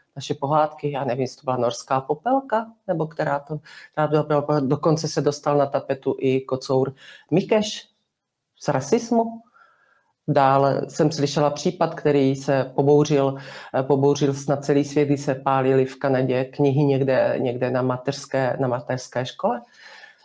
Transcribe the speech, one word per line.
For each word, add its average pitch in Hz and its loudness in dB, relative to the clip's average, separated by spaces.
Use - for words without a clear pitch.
naše 143 -6
pohádky, 151 -2
já 139 -4
nevím, 131 -2
jestli - -6
to - -20
byla 127 -2
Norská 123 -2
popelka, 233 -2
nebo 165 -2
která 151 -4
to, 151 -10
která 151 0
byla, 151 0
dokonce 147 0
se 147 -4
dostal 147 0
na 139 2
tapetu 135 -4
i 131 0
kocour 131 -2
Mikeš 202 0
z - -16
rasismu. 226 0
Dále 139 4
jsem 156 0
slyšela 147 0
případ, 160 -2
který 139 2
se 135 -2
pobouřil, 143 4
eh, 135 2
pobouřil 139 2
snad 135 -4
celý 143 2
svět, 143 0
kdy 139 2
se 139 -2
pálily 135 2
v - -8
Kanadě 131 0
knihy 139 2
někde, 131 2
někde 127 -2
na 127 0
mateřské, 127 -2
na 135 0
mateřské 127 -4
škole. 226 -4